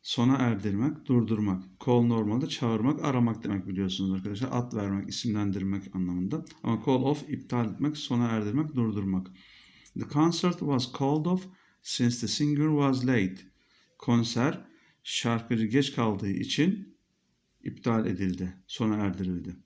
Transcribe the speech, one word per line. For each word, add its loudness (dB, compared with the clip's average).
sona 2
erdirmek, 0
durdurmak. 2
Call 6
normalde 2
çağırmak, 0
aramak 2
demek -2
biliyorsunuz -2
arkadaşlar. -4
Ad -2
vermek, -2
isimlendirmek -2
anlamında. -2
Ama 0
call 2
off, -2
iptal -2
etmek, -2
sona 0
erdirmek, -2
durdurmak. 0
The -6
concert 2
was 0
called 2
off 0
since 0
the -4
singer 2
was 2
late. 2
Konser, 2
şarkıcı 0
geç 2
kaldığı 0
için -2
iptal 0
edildi, -2
sona -2
erdirildi. -4